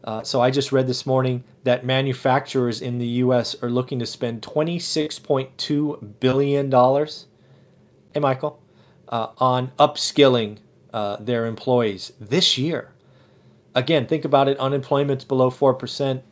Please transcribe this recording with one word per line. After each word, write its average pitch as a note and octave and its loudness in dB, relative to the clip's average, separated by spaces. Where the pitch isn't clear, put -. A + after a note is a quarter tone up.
Uh, A2 -8
so - -2
I B2+ 4
just C3+ -2
read C3 2
this B2 -4
morning B2+ 0
that B2 2
manufacturers C3 0
in A#2+ -6
the A#2+ -4
U B2 2
S A#2+ -2
are A#2+ -4
looking B2 -2
to A#2 -4
spend A#2 -8
twenty-six D#3 -4
point C3+ -4
two D3 -4
billion C#3 2
dollars, C3 2
hey, D3 0
Michael, C#3+ -2
uh, A#2 -4
on B2+ 2
upskilling, B2+ 4
uh, G#2 -4
their A#2 -2
employees A2+ -2
this A#2+ 0
year. C#3 -4
Again, C3 2
think D#3 -4
about C#3 4
it. C#3 0
Unemployment's C#3 -2
below B2+ 2
four B2+ 2
percent. C3 -4